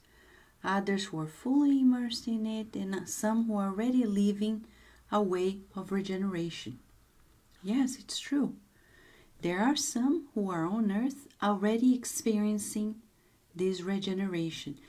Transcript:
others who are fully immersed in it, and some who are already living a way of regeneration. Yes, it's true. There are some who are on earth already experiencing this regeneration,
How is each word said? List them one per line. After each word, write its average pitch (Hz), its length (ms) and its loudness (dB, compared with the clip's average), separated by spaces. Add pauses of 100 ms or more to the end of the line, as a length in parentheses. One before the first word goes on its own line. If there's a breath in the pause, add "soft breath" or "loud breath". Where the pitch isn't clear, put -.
(640 soft breath)
others 196 420 0
who 160 140 -6
are 156 80 -4
fully 277 540 4
immersed 247 460 2
in 226 180 -2
it, 220 300 -6
and 190 340 -4
some 226 380 0
who 208 100 0
are 196 120 0
already 233 360 2
living 208 580 2 (480 loud breath)
a 208 80 2
way 190 380 0 (180)
of 175 160 -8
regeneration. 185 880 -4 (840)
Yes, 240 340 0
it's - 220 -10
true. 277 340 -2 (880 soft breath)
There 175 180 0
are 254 160 4
some 285 600 0
who 196 160 -2
are 165 160 0
on 208 240 2
earth 233 360 -2 (140)
already 214 540 4
experiencing 214 1000 -2 (600 soft breath)
this 180 260 0
regeneration, 185 960 -2 (120)